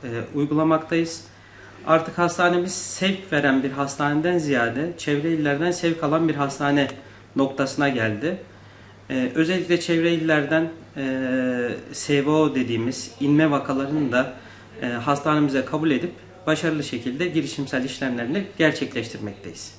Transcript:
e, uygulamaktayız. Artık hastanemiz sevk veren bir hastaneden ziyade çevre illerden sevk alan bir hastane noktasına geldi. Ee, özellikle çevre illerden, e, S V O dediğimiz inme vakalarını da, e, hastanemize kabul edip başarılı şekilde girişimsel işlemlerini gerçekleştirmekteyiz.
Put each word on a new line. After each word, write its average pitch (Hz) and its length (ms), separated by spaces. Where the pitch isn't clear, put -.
e, 131 40
uygulamaktayız. 160 880
Artık 165 320
hastanemiz 175 560
sevk - 580
veren 143 300
bir 135 80
hastaneden 147 680
ziyade 139 600
çevre 147 320
illerden 151 400
sevk 170 340
alan 160 240
bir 151 60
hastane 143 540
noktasına 139 520
geldi. 120 500
Ee, 127 240
özellikle 170 460
çevre 170 320
illerden, 160 580
e, 127 720
S 143 340
V 147 40
O 151 240
dediğimiz 117 560
inme 147 300
vakalarını 139 640
da, 127 200
e, 131 40
hastanemize 139 800
kabul 156 260
edip 143 220
başarılı 156 380
şekilde 131 420
girişimsel 139 580
işlemlerini 127 600
gerçekleştirmekteyiz. 110 1200